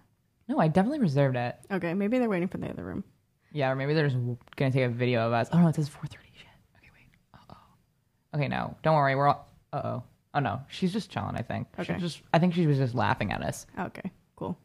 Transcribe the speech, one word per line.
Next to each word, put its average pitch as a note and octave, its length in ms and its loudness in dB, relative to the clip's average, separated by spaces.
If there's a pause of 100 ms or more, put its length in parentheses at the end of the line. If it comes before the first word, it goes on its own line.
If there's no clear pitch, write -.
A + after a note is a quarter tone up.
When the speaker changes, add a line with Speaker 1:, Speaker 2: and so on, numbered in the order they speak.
(500)
Speaker 1:
No, C4+ 100 0
I E3+ 80 6
definitely G3+ 320 2
reserved C#3 380 2
it. B2 180 -2 (160)
Speaker 2:
Okay, E3+ 220 -2
maybe G3+ 260 0
they're A#3+ 100 2
waiting F#3 200 0
for - 80 -8
the F3+ 120 -6
other - 140 -10
room. F#2+ 220 -8 (480)
Speaker 1:
Yeah, C3+ 180 0
or C3 40 0
maybe C#3 180 -2
they're D#3 140 4
just B2+ 100 0
w-, A#2+ 200 -2 (200)
gonna C3+ 140 2
take C3 120 2
a B2 60 2
video A#2+ 380 0
of A#2 40 0
us. A#2 220 0
Oh, E3 60 6
no, F3 100 8
it D3+ 60 0
says D3+ 120 0
four - 200 -14
thirty - 280 -18
shit. - 120 -20 (320)
Okay, - 140 -20
wait. - 140 -20 (280)
Uh-oh. - 1000 -20
Okay, C#3+ 120 0
no. B2 340 -4
Don't D#3 120 4
worry. C#3 200 2
We're C#3 140 2
all, - 180 -2 (240)
uh-oh. A#2+ 320 -6 (320)
Oh, C#3+ 40 2
no. B2 280 -2
She's - 240 -2
just G3+ 200 -4
chilling, G2+ 260 -4
I A2 60 -6
think. - 240 -6 (100)
She F3+ 60 -6 (100)
Speaker 2:
Okay. - 80 -4
Speaker 1:
just, E3+ 200 -6 (120)
I E3+ 60 6
think F3 160 4
she F3 120 2
was C#3+ 120 4
just B2+ 160 0
laughing G#2+ 360 0
at - 120 -4
us. - 220 -6 (140)
Speaker 2:
Okay, - 320 -8 (240)
cool. F#3 300 -8